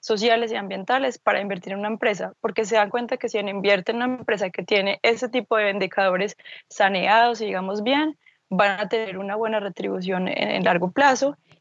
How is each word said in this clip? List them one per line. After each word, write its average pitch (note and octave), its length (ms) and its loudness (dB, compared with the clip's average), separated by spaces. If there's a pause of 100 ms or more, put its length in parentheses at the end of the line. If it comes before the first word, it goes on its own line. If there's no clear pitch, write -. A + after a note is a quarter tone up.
sociales A3+ 500 2
y A3+ 60 -4
ambientales G#3 600 -2
para G3+ 220 0
invertir G3 340 -6
en G3+ 60 -6
una G#3 80 -4
empresa, G#3 520 -2
porque A3 240 -2
se G#3+ 120 0
dan G#3 140 4
cuenta A#3+ 260 -2
que B3 120 -4
si A3 100 -4
invierten G3+ 580 0
en A#3+ 60 -2
una B3+ 160 -2
empresa G#3 320 -2
que F#3 140 -8
tiene G3 380 0
ese A#3 260 2
tipo A3+ 280 -2
de G#3 140 2
indicadores F#3+ 640 0 (320)
saneados G#3 720 2
y, G#3+ 60 -4
digamos, F#3+ 360 -4
bien, C#4+ 360 0 (300)
van G3+ 320 2
a G#3 80 -4
tener A3 300 -4
una G3+ 180 -6
buena A3 240 0
retribución F#3+ 640 -4
en, G#3 240 -2
en G3 140 0
largo F3+ 260 2
plazo. C#4 460 2 (240)